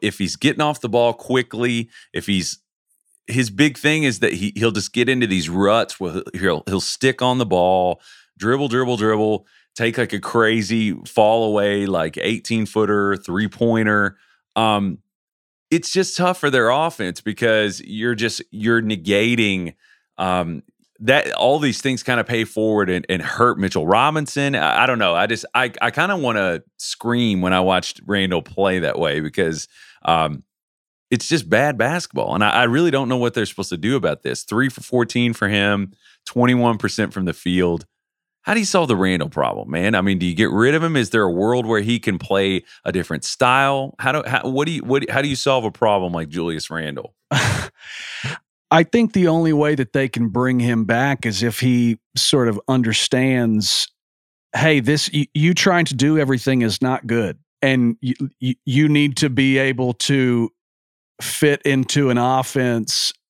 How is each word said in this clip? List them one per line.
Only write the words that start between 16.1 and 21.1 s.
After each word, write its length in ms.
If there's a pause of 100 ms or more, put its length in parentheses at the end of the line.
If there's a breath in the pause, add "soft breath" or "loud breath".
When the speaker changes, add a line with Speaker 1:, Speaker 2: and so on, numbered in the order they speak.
Speaker 1:
tough 220
for 120
their 180
offense 540
because 580
you're 340
just, 360
you're 320
negating, 920 (440 soft breath)
um, 440 (380)
that 320